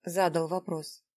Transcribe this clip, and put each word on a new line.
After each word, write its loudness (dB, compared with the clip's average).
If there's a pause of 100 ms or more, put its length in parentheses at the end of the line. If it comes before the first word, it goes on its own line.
задал 2
вопрос. -6 (140)